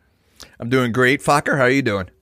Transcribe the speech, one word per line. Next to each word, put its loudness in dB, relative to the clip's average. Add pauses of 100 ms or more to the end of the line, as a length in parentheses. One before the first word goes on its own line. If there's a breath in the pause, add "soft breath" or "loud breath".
(580 soft breath)
I'm -8
doing 2
great. 0
Focker, 0
how 2
are 2
you 0
doing? -4 (140)